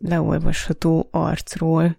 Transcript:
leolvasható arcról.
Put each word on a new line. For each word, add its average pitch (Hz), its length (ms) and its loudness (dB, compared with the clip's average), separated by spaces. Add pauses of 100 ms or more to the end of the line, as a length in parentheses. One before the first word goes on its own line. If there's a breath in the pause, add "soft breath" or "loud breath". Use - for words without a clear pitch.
leolvasható 160 1080 0
arcról. 160 880 0